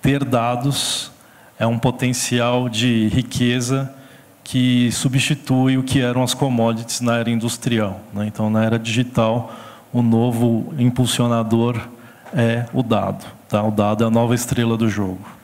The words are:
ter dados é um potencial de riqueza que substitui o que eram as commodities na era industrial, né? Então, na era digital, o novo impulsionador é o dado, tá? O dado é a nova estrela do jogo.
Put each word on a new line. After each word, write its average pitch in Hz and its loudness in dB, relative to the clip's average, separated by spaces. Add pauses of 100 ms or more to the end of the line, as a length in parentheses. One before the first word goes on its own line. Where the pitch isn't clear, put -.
ter 139 0
dados 123 -2 (480)
é 110 0
um 117 2
potencial 123 0
de 113 2
riqueza 123 0 (480)
que 123 2
substitui 131 2
o 127 0
que 135 2
eram 123 0
as 123 -2
commodities 117 0
na 120 2
era 117 0
industrial, 113 -2 (120)
né? 104 -4
Então, 107 -2
na 110 2
era 110 0
digital, 117 -2 (400)
o 120 0
novo 117 2
impulsionador 120 2 (540)
é 117 0
o 131 0
dado, 101 -2 (240)
tá? 104 0
O 110 0
dado 107 0
é 113 2
a - 0
nova 117 2
estrela 117 0
do 113 2
jogo. 95 -4